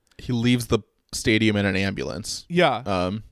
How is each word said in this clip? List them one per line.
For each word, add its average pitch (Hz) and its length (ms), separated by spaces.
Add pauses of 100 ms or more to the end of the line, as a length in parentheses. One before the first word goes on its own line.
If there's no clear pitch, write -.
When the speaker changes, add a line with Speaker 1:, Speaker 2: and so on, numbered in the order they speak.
(180)
Speaker 1:
He - 140
leaves 120 360
the 110 120 (320)
stadium 110 440
in 101 100
an 95 100
ambulance. 92 720
Speaker 2:
Yeah. 170 280 (100)
Speaker 1:
Um, 95 460